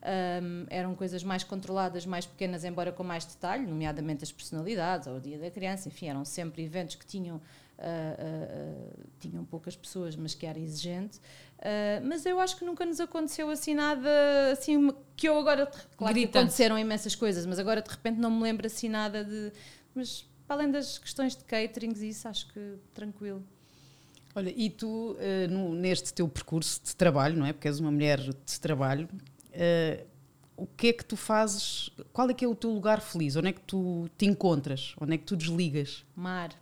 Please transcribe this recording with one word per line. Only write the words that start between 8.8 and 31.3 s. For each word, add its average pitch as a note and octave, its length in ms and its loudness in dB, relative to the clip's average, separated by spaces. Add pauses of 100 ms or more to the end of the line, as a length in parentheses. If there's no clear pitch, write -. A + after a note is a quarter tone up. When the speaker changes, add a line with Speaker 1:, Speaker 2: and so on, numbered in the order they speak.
Speaker 1:
ah, - 60 -20 (160)
tinham - 240 -10
poucas - 320 -12
pessoas, E3+ 400 -10
mas D#3 180 -6
que - 120 -10
era D#3 120 -8
exigente. E3 600 -8 (400)
Ah, G#3 440 0
mas D4 220 -2
eu F4+ 140 2
acho F#4 180 2
que - 60 -8
nunca F4 220 -4
nos E4 160 -2
aconteceu D#4+ 480 -4
assim D4+ 260 -2
nada, D4 340 2 (440)
assim, D4 240 2
uma, C#4 180 6 (200)
que - 120 2
eu D4+ 100 6
agora, C#4+ 280 4 (320)
claro A3 160 2
que A#3+ 80 4
Speaker 2:
Gritante. A3+ 160 6
Speaker 1:
aconteceram A3+ 420 6
imensas G#3+ 360 -2
coisas, F#3 300 0
mas F3+ 140 -2
agora A3 220 2
de - 80 -10
repente A3+ 280 -2
não A3+ 140 4
me A3+ 120 4
lembro A3 240 0
assim A3+ 200 -4
nada G#3+ 380 -2
de, G#3 260 -8 (420)
mas - 320 -6 (220)
para C#4+ 100 -2
além D4 140 2
das C#4 260 -2
questões C4 380 -2
de - 80 -20
caterings A3 580 -4
e G#3+ 80 -4
isso, A3 200 -10
acho - 240 -8
que G3+ 220 -12 (180)
tranquilo. G#3 500 -8 (880)
Speaker 3:
Olha, F#3 220 -2
e A3+ 140 2
tu, A3 500 -6
eh, F#3+ 280 0
no, F#3 260 0
neste F3+ 400 0
teu E3+ 160 0
percurso - 540 -4
de - 120 -6
trabalho, D#3 420 6
não C#3+ 80 4
é? C#3+ 80 0
Porque D3+ 140 -4
és D3 120 0
uma D#3+ 120 2
mulher D3 300 4
de C3 380 -6
trabalho, C#3 480 0 (440)
eh, E3+ 540 4 (520)
o F#3 100 -8
que - 220 4
é A#3 40 8
que A#3 120 -2
tu - 120 -4
fazes? G#3+ 720 0 (240)